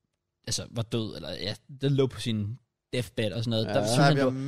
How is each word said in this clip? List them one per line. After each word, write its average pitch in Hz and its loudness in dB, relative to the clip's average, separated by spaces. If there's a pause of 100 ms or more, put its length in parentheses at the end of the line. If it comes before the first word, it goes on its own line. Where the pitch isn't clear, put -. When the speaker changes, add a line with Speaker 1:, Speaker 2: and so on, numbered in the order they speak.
(480)
Speaker 1:
altså, - -4
var 117 -4
død, 110 -4
eller, 78 -10
ja, 90 -6 (280)
den 135 2
lå 135 4
på - -10
sin 110 -2 (360)
deathbed 110 -2
og 110 -4
sådan 117 -2
noget, 113 0
Speaker 2:
Ja. 107 -4
Speaker 1:
der 131 2
synes 110 2
Speaker 3:
Snakker 147 6
Speaker 1:
han, 147 6
Speaker 3:
vi 139 2
Speaker 1:
det 135 4
Speaker 3:
om 131 0
Speaker 1:
var" 135 -6